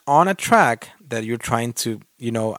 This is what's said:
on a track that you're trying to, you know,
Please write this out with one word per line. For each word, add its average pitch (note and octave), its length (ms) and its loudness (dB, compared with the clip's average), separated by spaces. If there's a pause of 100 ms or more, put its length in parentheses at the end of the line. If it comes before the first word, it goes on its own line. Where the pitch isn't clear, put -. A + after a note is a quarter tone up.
on D3+ 220 4
a F#3+ 60 -2
track F3 560 2 (180)
that A2+ 160 -4
you're A2+ 120 -4
trying A#2 360 -2
to, A2 280 -6 (180)
you A#2 120 -6
know, A2 280 -2